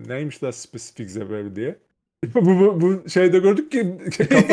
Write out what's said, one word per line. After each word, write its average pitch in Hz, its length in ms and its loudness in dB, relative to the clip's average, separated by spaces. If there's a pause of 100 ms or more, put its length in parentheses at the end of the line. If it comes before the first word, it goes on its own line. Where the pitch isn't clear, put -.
Neymiş 135 360 -10
lan 131 60 -4
spesifik - 600 -14
sebebi 101 460 -8
diye. 127 220 -8 (460)
<laughs> 117 100 -6
Bu, 220 120 4
bu, 185 340 4
bu 180 280 0
şeyde 180 300 4
gördük 196 340 2
ki 190 320 -2
<laughs> - 240 -2
kafa - 240 2